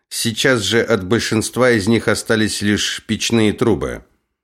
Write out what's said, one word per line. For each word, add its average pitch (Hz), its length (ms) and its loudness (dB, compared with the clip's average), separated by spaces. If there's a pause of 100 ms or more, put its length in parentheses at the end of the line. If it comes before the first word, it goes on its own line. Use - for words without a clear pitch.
(100)
сейчас 120 500 0
же 104 220 2
от 98 240 0
большинства 110 640 0
из 107 180 2
них 113 180 2
остались 107 540 0
лишь 101 460 -2
печные 107 480 0
трубы. 67 500 -2 (400)